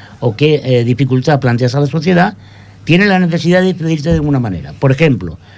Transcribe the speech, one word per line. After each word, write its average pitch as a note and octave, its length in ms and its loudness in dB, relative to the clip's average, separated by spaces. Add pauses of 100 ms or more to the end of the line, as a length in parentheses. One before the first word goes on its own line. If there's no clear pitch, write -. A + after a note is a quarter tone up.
(200)
o A#2 160 -2
qué, D3+ 280 2
eh, B2 200 2
dificultad B2+ 560 0
planteas A#2+ 360 0
a C#3+ 40 -2
la C#3+ 80 0
sociedad, E3+ 480 0 (480)
tiene F#3+ 220 2
la F#3+ 140 2
necesidad F3 420 2
de F#3 120 0
pedirte D#3+ 360 -4
de E3 60 2
alguna D3 260 0
manera. F#2 320 -6
Por C3+ 180 0
ejemplo, A#2+ 460 0 (200)